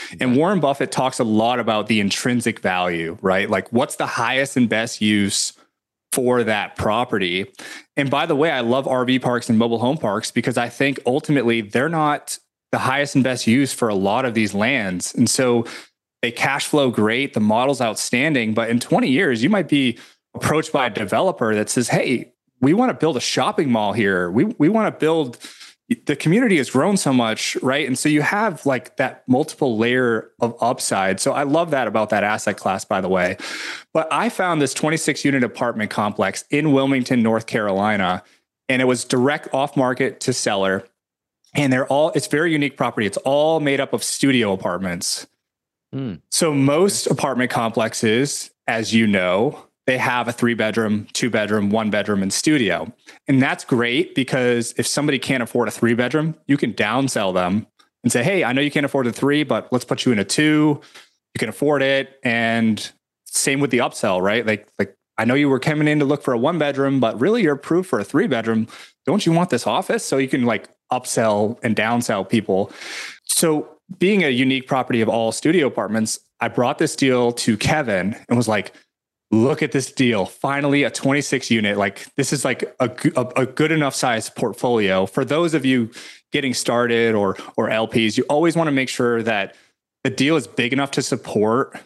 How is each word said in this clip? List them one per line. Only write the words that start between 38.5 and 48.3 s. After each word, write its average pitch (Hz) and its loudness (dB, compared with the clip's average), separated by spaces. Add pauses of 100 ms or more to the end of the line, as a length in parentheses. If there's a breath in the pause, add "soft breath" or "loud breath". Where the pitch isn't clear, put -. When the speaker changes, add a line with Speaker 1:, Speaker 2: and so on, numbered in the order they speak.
Speaker 1:
and 131 0
it 131 2
was 123 0
direct 139 0
off 143 -2
market 127 0
to 127 -2
seller. 95 0 (720)
And 147 2
they're 131 2
all, 147 2
it's 147 -2
very 160 0
unique 143 -2
property. 120 -2
It's 92 -6
all 151 2
made 139 2
up 135 -2
of 113 -2
studio 123 2
apartments. 92 -4 (640)
Speaker 2:
Hmm. 135 -8 (140)
Speaker 1:
So 160 0
most 143 2
Speaker 2:
Okay. 147 0
Speaker 1:
apartment 127 -2
complexes, 113 -2 (160)